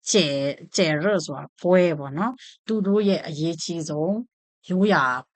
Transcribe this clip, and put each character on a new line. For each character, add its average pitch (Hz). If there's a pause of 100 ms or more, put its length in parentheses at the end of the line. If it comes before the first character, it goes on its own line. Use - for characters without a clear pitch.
节-， 143
节 160
日 180
说 143 (140)
会 180
不 143
喏， 170 (320)
都 220
都 202
也 196
一 160
集 165
中 160 (400)
优 185
雅 131 (120)